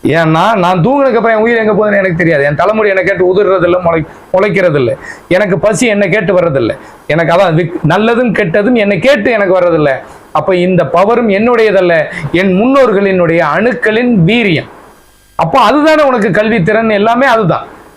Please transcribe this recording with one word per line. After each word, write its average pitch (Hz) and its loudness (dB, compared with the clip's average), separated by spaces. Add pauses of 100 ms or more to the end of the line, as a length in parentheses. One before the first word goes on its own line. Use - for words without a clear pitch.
(180)
ஏன்னா 160 2 (200)
நான் 180 0
தூங்குனதுக்கு 262 0
அப்புறம் 226 0
என் 214 0
உயிர் 233 0
எங்க 214 0
போகுதுன்னு 208 0
எனக்கு 185 -2
தெரியாது. 160 0
என் 147 -2
தலைமுடி 208 0
என்னை 190 0
கேட்டு 185 0
உதிர்றது 185 2
இல்ல, 180 2
முளை-, 165 -2 (240)
முளைக்கிறது 180 0
இல்ல. 117 0 (440)
எனக்கு 196 0 (100)
பசி 220 0
என்னை 202 0
கேட்டு 196 -2
வர்றதில்ல. 143 0 (420)
எனக்கு 165 0
அதான் 175 2
விக்-, 170 -2 (140)
நல்லதும் 226 0
கெட்டதும் 214 0
என்னை 202 0
கேட்டு 254 0
எனக்கு 196 0
வர்றதில்ல. 165 2 (400)
அப்ப 180 -2 (100)
இந்த 180 0 (140)
பவரும் 226 2
என்னுடையதல்ல, 202 2 (380)
என் 185 0
முன்னோர்களினுடைய 196 2 (140)
அணுக்களின் 233 0 (120)
வீரியம். 202 0 (680)
அப்போ 165 0
அதுதானே 302 2
உனக்கு 233 0
கல்வி 214 0
திறன், 220 0
எல்லாமே 240 0
அதுதான். 165 -2 (280)